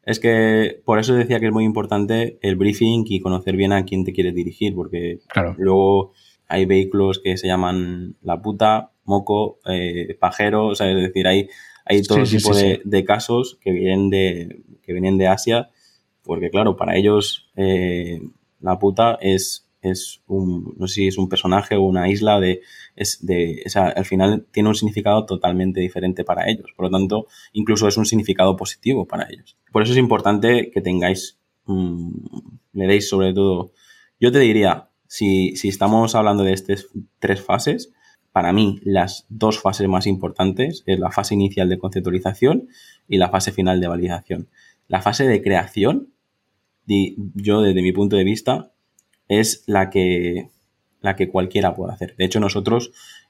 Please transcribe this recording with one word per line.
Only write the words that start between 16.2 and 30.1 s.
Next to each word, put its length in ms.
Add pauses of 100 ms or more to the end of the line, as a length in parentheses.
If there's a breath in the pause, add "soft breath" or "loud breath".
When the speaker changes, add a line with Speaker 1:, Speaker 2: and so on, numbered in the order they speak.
Speaker 1:
porque 260
claro, 260
para 200
ellos, 600
eh, 640 (400)
La 180
Puta 420
es, 480 (120)
es 480
un, 500
no 80
sé 80
si 140
es 100
un 100
personaje 460
o 80
una 260
isla 300
de, 220 (340 loud breath)
es 320
de, 400
o 20
sea, 180
al 180
final 480
tiene 160
un 80
significado 500
totalmente 540
diferente 420
para 260
ellos. 180 (100)
Por 100
lo 100
tanto, 300 (280 loud breath)
incluso 340
es 80
un 100
significado 500
positivo 480
para 240
ellos. 280 (160)
Por 100
eso 100
es 60
importante 760